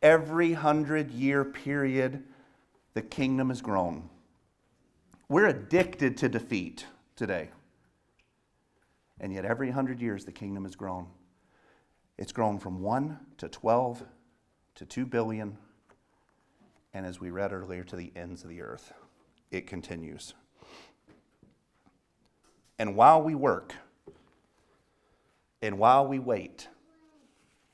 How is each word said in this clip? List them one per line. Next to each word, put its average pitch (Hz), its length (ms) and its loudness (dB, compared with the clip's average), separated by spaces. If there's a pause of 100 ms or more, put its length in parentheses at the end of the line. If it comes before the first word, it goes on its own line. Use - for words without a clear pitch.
every 160 520 6
hundred-year 143 920 2
period, 135 800 -2 (720)
the 110 80 -2
kingdom 131 480 -2
has 123 120 -6
grown. 87 460 -2 (1200)
We're 190 200 6
addicted 143 720 2
to 131 120 2
defeat 110 560 -4 (320)
today. 92 320 -4 (1700)
And 95 140 -8
yet 95 100 -8
every 120 280 -2
hundred 131 280 -4
years, 104 240 -4
the 98 80 -14
kingdom 101 320 -10
has 92 120 -12
grown. 92 320 -8 (1120)
It's - 140 -12
grown 107 260 -2
from 92 220 -8
one 131 400 -4 (200)
to - 100 -10
twelve 120 520 0 (720)
to - 100 -18
two 127 220 -6
billion, 110 500 -4 (1400)
and 95 120 -8
as 90 140 -10
we 90 120 -10
read 98 200 -4
earlier, 92 320 -8
to 90 140 -12
the 90 180 -12
ends 87 280 -12
of 85 60 -18
the 85 120 -14
earth. - 320 -16 (560)
It 92 180 -8
continues. 82 680 -12 (2500)
And 104 160 -2
while 147 260 10
we 156 140 0
work, 127 380 0 (1900)
and 104 160 -4
while 131 300 6
we 135 120 -4
wait, 110 480 -6 (1080)